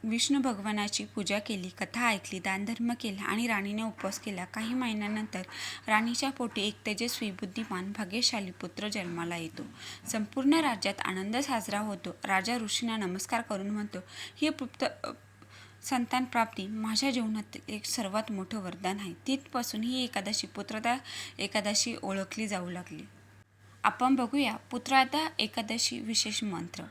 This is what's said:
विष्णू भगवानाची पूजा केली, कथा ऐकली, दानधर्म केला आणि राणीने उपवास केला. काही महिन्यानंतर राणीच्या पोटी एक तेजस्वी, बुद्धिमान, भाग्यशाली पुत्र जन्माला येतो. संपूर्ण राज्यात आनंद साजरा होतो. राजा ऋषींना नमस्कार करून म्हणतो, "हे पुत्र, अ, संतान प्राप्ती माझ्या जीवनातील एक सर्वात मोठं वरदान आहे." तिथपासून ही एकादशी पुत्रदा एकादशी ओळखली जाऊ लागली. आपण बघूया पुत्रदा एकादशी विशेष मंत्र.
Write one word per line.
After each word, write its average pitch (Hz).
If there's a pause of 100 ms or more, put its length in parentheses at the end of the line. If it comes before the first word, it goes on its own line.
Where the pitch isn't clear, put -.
विष्णू 240
भगवानाची 208
पूजा 202
केली, 202
कथा 233
ऐकली, 190
दानधर्म 202
केला 202
आणि 226
राणीने 208
उपवास 202
केला. 185
काही 220
महिन्यानंतर 214 (440)
राणीच्या 233
पोटी 233
एक 208 (100)
तेजस्वी, 220
बुद्धिमान, 190
भाग्यशाली 208
पुत्र 190
जन्माला 175
येतो. 165 (460)
संपूर्ण 262
राज्यात 226
आनंद 190
साजरा 226
होतो. 202
राजा 196
ऋषींना 226
नमस्कार 208
करून 202
म्हणतो, 208 (420)
"हे 302
पुत्र, 269 (180)
अ, - (720)
संतान 247
प्राप्ती 226
माझ्या 220
जीवनातील 220
एक 214
सर्वात 214
मोठं 190
वरदान 190
आहे." 180 (120)
तिथपासून 262
ही 247
एकादशी 208
पुत्रदा 220 (420)
एकादशी 208
ओळखली 196
जाऊ 180
लागली. 170 (840)
आपण 254
बघूया 247
पुत्रदा 269 (100)
एकादशी 226
विशेष 214
मंत्र. 170